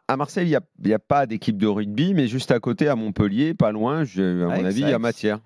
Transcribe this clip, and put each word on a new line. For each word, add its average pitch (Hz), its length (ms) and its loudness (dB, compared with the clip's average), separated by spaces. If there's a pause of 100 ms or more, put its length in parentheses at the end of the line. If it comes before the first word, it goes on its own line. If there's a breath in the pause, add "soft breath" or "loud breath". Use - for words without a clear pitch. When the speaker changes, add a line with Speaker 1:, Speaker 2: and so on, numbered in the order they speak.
Speaker 1:
à 135 100 0
Marseille, 175 300 -2
il 160 40 2
y 143 40 4
a, 127 60 2 (220)
il 95 60 2
y 107 40 4
a 107 60 2
pas 139 280 0
d'équipe 107 300 -4
de 104 100 2
rugby, 107 480 0
mais 135 120 2
juste 123 240 -4
à 120 80 4
côté, 123 280 0
à 139 80 2
Montpellier, 110 580 0
pas 117 180 2
loin, 123 320 0
je, 92 400 0
à 87 40 0
mon - 80 0
Speaker 2:
Aix, 92 100 0
Speaker 1:
avis, 101 160 0
il 147 80 2
y 139 40 2
a - 20 2
Speaker 2:
Aix. 113 40 -2
Speaker 1:
matière. 110 460 -2